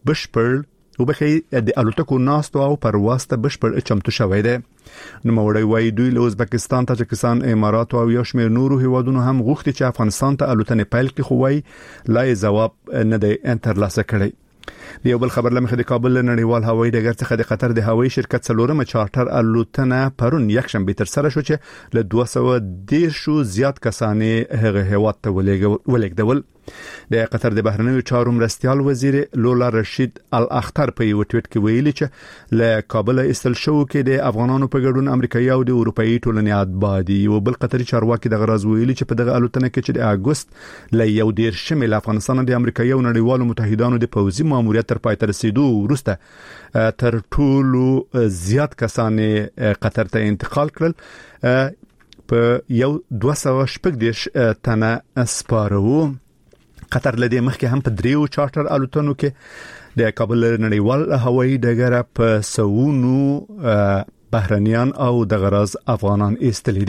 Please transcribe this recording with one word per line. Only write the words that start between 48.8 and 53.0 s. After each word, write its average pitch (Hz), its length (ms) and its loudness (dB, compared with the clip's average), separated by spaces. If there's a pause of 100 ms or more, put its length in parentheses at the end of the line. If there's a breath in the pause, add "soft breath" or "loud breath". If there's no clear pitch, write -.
کسانې، 110 480 0 (240)
اه، 104 320 -2
قطر 107 260 -2
ته 110 140 0
انتقال 143 480 -2
کړل، 165 160 0
اه، - 720 -2 (640)
په 120 340 2 (220)
یو 143 100 0 (160)